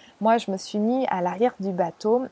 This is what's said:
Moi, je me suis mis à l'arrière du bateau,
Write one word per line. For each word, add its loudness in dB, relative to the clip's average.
Moi, 4
je -6
me -4
suis -6
mis 0
à -2
l'arrière 0
du -4
bateau, 0